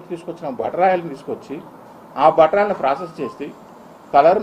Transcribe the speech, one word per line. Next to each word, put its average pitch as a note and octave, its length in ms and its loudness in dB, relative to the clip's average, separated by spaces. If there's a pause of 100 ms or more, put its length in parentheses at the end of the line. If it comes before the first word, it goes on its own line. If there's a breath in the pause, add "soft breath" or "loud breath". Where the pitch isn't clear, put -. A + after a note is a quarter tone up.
(100)
తీసుకొచ్చిన E3 380 -12 (120)
బటర్ E3+ 260 -2
ఆయిల్ని F3+ 260 0
తీసుకొచ్చి, C3+ 440 -12 (680)
ఆ D3+ 40 6 (120)
బటర్ D#3+ 220 4
ఆయిల్ని G#3 220 -2
ప్రాసెస్ D#3+ 380 -4
చేసి, C#3 260 -10 (680)
కలర్ D#3+ 280 6